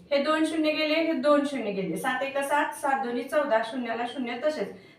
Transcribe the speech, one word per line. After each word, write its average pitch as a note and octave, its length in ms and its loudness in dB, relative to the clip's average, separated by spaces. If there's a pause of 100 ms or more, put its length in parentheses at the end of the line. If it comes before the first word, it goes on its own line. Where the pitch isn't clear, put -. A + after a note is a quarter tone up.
(120)
हे C#4+ 120 2
दोन D#4 220 2
शून्य D#4 260 2
गेले, D4+ 220 0
हे E4 200 2
दोन C#4 320 4
शून्य A3 260 -2
गेले. F3+ 260 -2
सात C4 260 -2
एका C#4 180 -2
सात, D4 320 0
सात C4+ 320 -2
दोन्ही B3 180 -4
चौदा, C#4+ 420 2
शून्याला A#3 400 -4
शून्य B3 400 -6
तसेच. A3+ 260 -2 (280)